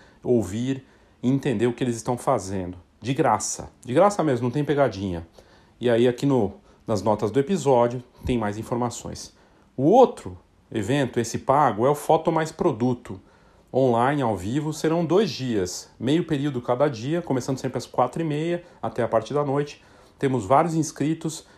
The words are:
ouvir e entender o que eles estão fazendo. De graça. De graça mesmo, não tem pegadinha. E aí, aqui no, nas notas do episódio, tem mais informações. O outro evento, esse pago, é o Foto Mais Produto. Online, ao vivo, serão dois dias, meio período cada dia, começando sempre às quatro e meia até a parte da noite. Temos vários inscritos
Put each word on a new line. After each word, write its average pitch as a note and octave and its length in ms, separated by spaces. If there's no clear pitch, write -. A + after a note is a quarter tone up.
ouvir A#2+ 600
e B2 60
entender B2 400
o A#2+ 40
que A#2+ 120
eles A#2+ 100
estão A#2 240
fazendo. F#2+ 580
De B2 140
graça. B2+ 560
De B2 100
graça F#3 300
mesmo, B2+ 200
não B2 60
tem D3 140
pegadinha. G2+ 600
E A#2+ 80
aí, A#2+ 200
aqui A#2+ 180
no, B2 280
nas G#2+ 160
notas G#2+ 300
do B2+ 80
episódio, C3 640
tem B2+ 100
mais G#2 220
informações. A#2 760
O B2+ 80
outro F3+ 520
evento, A#2+ 480
esse - 180
pago, C3 480
é C#3 40
o D3 40
Foto D#3+ 380
Mais D#3+ 180
Produto. B2 720
Online, B2+ 480
ao A2+ 160
vivo, C3+ 360
serão E3 320
dois E3+ 260
dias, A#2 580
meio D3+ 240
período C#3 360
cada B2+ 280
dia, C#3+ 340
começando C3 360
sempre C3 200
às A#2+ 80
quatro - 340
e E3 40
meia E3 400
até A2+ 180
a A2+ 80
parte A2 240
da D3 120
noite. C#3+ 360
Temos C3 260
vários D#3 300
inscritos D#3+ 720